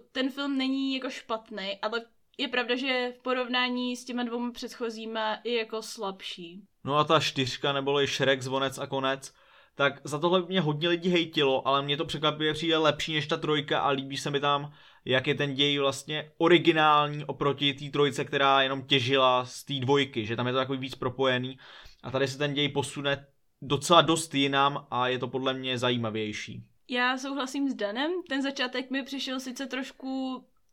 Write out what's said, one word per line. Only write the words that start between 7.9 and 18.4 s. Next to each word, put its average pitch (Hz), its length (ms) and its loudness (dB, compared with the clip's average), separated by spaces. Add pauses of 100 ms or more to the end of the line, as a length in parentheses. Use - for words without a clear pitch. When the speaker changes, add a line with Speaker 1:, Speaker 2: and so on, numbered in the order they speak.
Speaker 2:
Shrek, 135 340 2
Zvonec 131 360 -4
a 139 100 -8
konec, 135 460 -4 (420)
tak 139 280 2
za 147 160 -6
tohle 175 220 4
mě 180 200 -2
hodně 151 280 0
lidí 175 200 2
hejtilo, 156 580 2
ale 139 140 4
mně 143 160 -2
to 165 80 -2
překvapivě 151 480 0
přijde 160 240 0
lepší 156 360 2
než 151 140 -2
ta 160 100 0
trojka 151 420 0
a 123 100 2
líbí 139 280 -2
se 147 140 -6
mi 143 80 0
tam, 143 320 0 (340)
jak 127 220 0
je 143 80 2
ten 143 180 -2
děj 143 260 2
vlastně 139 580 -4
originální 151 880 4
oproti 143 480 0
té 143 160 -10
trojce, 143 360 2
která 139 360 4